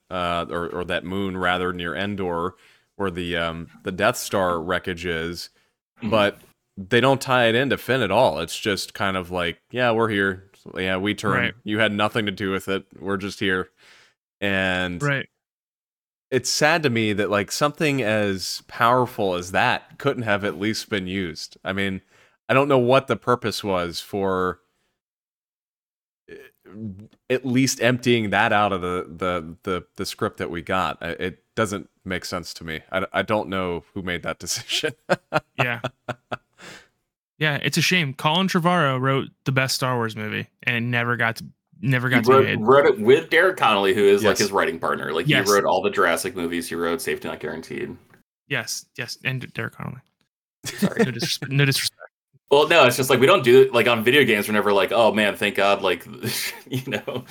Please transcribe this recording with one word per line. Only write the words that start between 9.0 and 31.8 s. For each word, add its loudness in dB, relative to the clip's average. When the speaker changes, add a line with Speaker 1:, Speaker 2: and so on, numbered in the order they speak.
Speaker 1:
of -6
like, -4
"Yeah, 0
we're 2
here. -2
Yeah, -2
we -2
turn. -4
Speaker 3:
Right. -2
Speaker 1:
You -2
had 2
nothing -2
to -2
do -4
with -4
it. -4
We're -4
just -8
here." -2
And -2
Speaker 3:
Right. -4
Speaker 1:
it's -2
sad 2
to 0
me 2
that, 0
like, 0
something 0
as -2
powerful 2
as -6
that 0
couldn't -2
have 0
at -4
least -4
been -4
used. -8
I -4
mean, -4
I 2
don't 4
know 4
what 4
the 0
purpose -2
was -2
for, -2
eh, -20
at -2
least 2
emptying 2
that 4
out 2
of -2
the, -4
the, -4
the, -4
the -8
script -6
that -6
we -6
got. -2
I, -6
it -8
doesn't -4